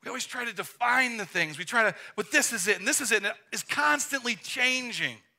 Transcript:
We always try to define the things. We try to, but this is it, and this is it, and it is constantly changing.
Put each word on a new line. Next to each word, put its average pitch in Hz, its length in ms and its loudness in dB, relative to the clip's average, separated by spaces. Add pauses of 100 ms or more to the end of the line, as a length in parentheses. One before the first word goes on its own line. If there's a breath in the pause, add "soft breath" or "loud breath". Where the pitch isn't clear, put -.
We 175 60 -10
always 240 160 -6
try 247 200 -8
to 226 80 -6
define 240 640 0
the 202 80 -4
things. 156 320 -2
We 175 80 -8
try 226 180 4
to, 202 120 4 (200 loud breath)
but - 160 -4
this 277 220 4
is 196 140 -2
it, 202 100 4
and 185 100 -4
this 294 140 2
is 226 100 0
it, 220 60 4
and 202 100 0
it 208 60 -2 (180)
is 214 120 -6
constantly 277 720 0
changing. 240 800 -2 (240)